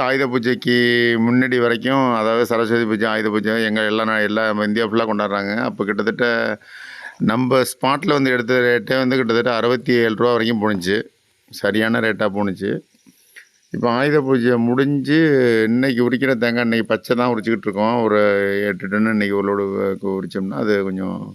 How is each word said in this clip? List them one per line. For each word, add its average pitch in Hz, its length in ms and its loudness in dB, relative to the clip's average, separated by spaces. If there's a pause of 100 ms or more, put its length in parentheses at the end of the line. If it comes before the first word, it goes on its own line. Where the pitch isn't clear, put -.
ஆயுத 135 240 0
பூஜைக்கு 123 440 0 (500)
முன்னாடி 123 340 2
வரைக்கும், 120 440 0 (140)
அதாவது 113 320 2
சரஸ்வதி 117 400 0
பூஜை, 110 220 -2
ஆயுத 110 200 -2
பூஜை, 107 220 -2 (140)
எங்க 107 240 -2
எல்லா 110 140 0
நா-, 110 120 0 (100)
எல்லா 107 160 -2 (220)
இந்தியா 110 220 0
ஃபுல்லா 113 220 0
கொண்டாடுறாங்க. 101 440 -4 (140)
அப்போ 110 220 -6
கிட்டத்தட்ட 110 380 -2 (1040)
நம்ம 127 300 2 (100)
ஸ்பாட்ல 143 460 0
வந்து 135 180 2
எடுத்த 123 300 2
ரேட்டே 120 360 2
வந்து 131 200 2
கிட்டத்தட்ட 117 380 2
அறுபத்தி 120 400 0
ஏழு 113 220 2
ரூபா 120 140 4
வரைக்கும் 113 280 0
போணுச்சு. 98 340 0 (540)
சரியான 110 560 0
ரேட்டா 107 240 0
போணுச்சு. 98 420 -4 (1000)
இப்போ 120 200 -2
ஆயுத 147 340 2
பூஜை 123 400 2
முடிஞ்சு 139 540 0 (480)
இன்னைக்கு 123 400 0
உரிக்கிற 131 340 0
தேங்காய், 117 260 0
இன்னைக்கு 113 220 0
பச்சை 117 300 0
தான் 123 140 2
உரிச்சுக்கிட்டு 110 340 -2
இருக்கோம். 107 340 0
ஒரு 104 180 2 (500)
எட்டு 95 220 -8
டன்னு 110 240 0
இன்னைக்கு 101 220 0
ஒரு 98 120 0
லோடு 101 140 0 (520)
உரிச்சோம்னா, 95 480 -6
அது 104 120 2 (120)
கொஞ்சம் 92 280 -6 (180)